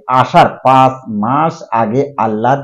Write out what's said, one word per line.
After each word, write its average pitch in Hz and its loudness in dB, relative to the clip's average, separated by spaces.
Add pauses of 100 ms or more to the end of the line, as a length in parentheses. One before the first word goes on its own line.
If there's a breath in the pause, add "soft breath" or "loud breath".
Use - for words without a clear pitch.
আসার 156 2 (180)
পাঁচ 131 4 (160)
মাস 131 -4
আগে 117 -2
আল্লাহ 110 0